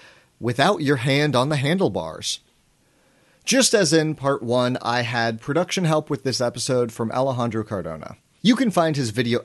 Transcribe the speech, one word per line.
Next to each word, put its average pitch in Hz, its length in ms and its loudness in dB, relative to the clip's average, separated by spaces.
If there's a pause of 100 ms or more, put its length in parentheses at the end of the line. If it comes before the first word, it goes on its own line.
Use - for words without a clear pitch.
(400)
without 143 420 0
your 139 160 2
hand 139 380 2
on 131 140 2
the 156 80 0
handlebars. 127 800 -2 (1040)
Just - 300 2
as 190 180 4
in 156 220 4
part 139 300 -2
one, 123 400 0
I 120 180 0
had 117 400 -2
production 175 440 -2
help 156 260 0
with 143 120 -4
this 131 160 -2
episode 123 520 0
from 113 200 -4
Alejandro 120 520 -2
Cardona. 82 540 -8 (260)
You 220 120 6
can 233 160 0
find 165 240 2
his 131 160 -2
video 117 340 0